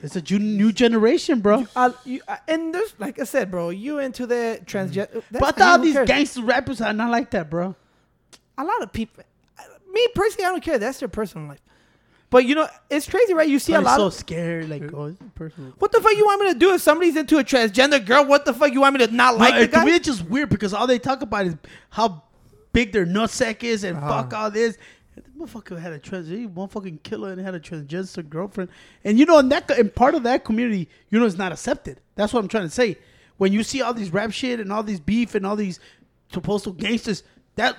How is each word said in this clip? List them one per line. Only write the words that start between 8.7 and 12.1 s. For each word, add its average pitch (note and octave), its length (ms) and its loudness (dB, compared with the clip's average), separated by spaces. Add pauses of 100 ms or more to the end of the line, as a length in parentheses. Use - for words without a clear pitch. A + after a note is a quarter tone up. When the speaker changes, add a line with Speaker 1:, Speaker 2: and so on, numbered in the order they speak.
Speaker 2:
of - 100 -10
people. - 300 -10 (680)
Me A#4 220 2
personally, G4+ 320 0
I - 20 2
don't F4+ 140 -4
care. D#4 160 0
That's A#3+ 220 -4
their C4 80 -6
personal F3+ 400 -8
life. C#3+ 120 -20 (720)